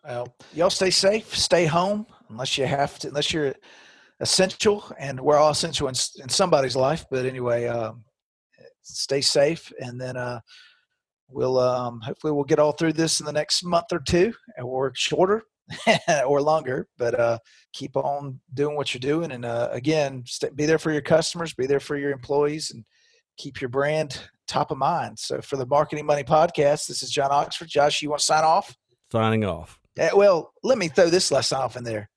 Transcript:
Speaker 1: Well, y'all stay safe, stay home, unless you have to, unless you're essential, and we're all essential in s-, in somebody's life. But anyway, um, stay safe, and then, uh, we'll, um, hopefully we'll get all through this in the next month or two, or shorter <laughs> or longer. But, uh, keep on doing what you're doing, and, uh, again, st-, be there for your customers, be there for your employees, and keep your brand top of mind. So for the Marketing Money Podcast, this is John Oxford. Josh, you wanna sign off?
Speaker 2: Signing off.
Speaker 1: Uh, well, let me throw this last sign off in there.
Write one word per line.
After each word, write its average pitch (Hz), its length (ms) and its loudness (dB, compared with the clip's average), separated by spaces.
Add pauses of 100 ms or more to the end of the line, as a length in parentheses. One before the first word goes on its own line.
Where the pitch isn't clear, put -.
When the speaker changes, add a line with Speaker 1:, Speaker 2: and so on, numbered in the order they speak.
Speaker 1:
Well, 123 320 -10 (200)
y'all 175 160 4
stay 190 180 0
safe, 202 480 2
stay 170 300 4
home, 190 400 0 (220)
unless 120 280 -4
you 135 80 2
have 139 340 -2
to, 147 100 -10
unless 147 220 -2
you're 147 220 0 (640)
essential, 190 800 0
and 135 220 -8
we're 147 180 4
all 151 140 6
essential 147 360 -2
in 131 60 -6
s-, - 260 -6
in 131 100 -16
somebody's 143 460 2
life. 135 360 0
But 131 160 -2
anyway, 120 400 -2
um, 117 360 -6 (760)
stay - 400 -4
safe, 151 580 0
and 123 220 -10
then, 127 160 -8
uh, 123 220 -8 (920)
we'll, 127 300 0
um, 123 420 0
hopefully 147 320 -6
we'll 143 120 0
get 147 140 2
all 147 120 4
through 160 220 0
this 160 260 0
in 151 80 -8
the 147 40 -8
next 151 320 -2
month 170 280 -2
or 170 80 -2
two, 175 340 2 (280)
or 131 340 -4
shorter 185 480 0 (380)
<laughs> 160 440 2
or 143 160 2
longer. 147 460 0 (100)
But, 120 220 0
uh, 117 180 2 (360)
keep 135 220 -12
on 139 440 -4 (160)
doing 147 200 -2
what 139 160 -4
you're 127 80 -8
doing, 151 320 -2
and, 120 140 -10
uh, 117 260 -2
again, 135 540 -2
st-, - 300 -8
be 151 100 -2
there 160 140 2
for 160 120 -2
your 147 100 0
customers, 165 520 0
be 131 140 -4
there 139 120 2
for 147 160 -6
your 143 160 -4
employees, 147 600 -2
and 117 120 -18 (520)
keep - 240 -14
your 131 100 -6
brand 143 520 -2 (260)
top 147 220 -2
of 143 80 -4
mind. 135 400 -2
So 135 240 -6
for 139 160 -6
the 131 80 -2
Marketing 147 400 0
Money 147 180 2
Podcast, 151 600 2
this - 160 -8
is 123 80 -10
John 139 220 0
Oxford. 156 360 -2
Josh, 147 360 2
you 147 80 -6
wanna 147 80 -4
sign 156 240 2
off? 175 340 2 (340)
Speaker 2:
Signing 110 320 2
off. 85 360 -6 (200)
Speaker 1:
Uh, 165 140 2
well, 196 480 6
let 240 160 2
me 180 100 0
throw 170 220 6
this 180 220 2
last 131 180 2
sign 135 120 -2
off 123 140 -6
in 123 80 -10
there. 110 340 -6